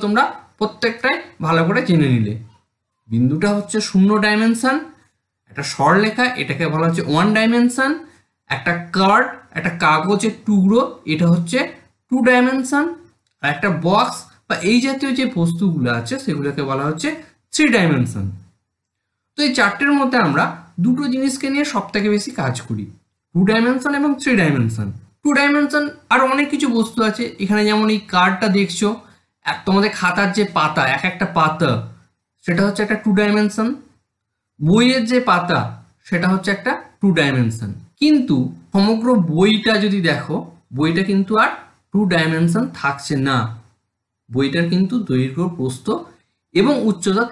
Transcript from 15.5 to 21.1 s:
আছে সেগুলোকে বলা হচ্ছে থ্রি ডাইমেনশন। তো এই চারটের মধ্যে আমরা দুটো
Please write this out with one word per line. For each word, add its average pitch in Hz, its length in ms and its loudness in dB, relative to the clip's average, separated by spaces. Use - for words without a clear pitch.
আছে 170 160 -6
সেগুলোকে 143 440 -4
বলা 135 200 -2
হচ্ছে 165 200 -4
থ্রি 311 120 2
ডাইমেনশন। 123 500 0
তো - 120 -10
এই 254 120 2
চারটের 254 420 0
মধ্যে 262 180 0
আমরা 147 160 0
দুটো 254 180 2